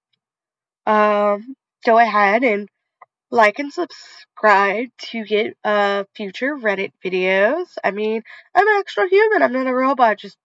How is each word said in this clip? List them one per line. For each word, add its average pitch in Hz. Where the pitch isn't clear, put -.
Um, 208
go 226
ahead 208
and 208
like 214
and 285
subscribe 208
to 226
get, 214
uh, 202
future 240
Reddit 196
videos. 190
I 196
mean, 214
I'm 403
an 403
extra 392
human. 392
I'm 247
not 262
a 254
robot 254
just -